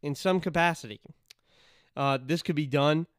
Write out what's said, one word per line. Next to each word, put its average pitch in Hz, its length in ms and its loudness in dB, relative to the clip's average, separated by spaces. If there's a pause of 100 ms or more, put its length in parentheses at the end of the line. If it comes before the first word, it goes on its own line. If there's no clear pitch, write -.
in 143 140 -4
some 190 240 2
capacity. 165 640 -2 (920)
Uh, 139 240 0
this 143 220 -2
could 165 140 -2
be 151 100 0
done 147 400 2 (140)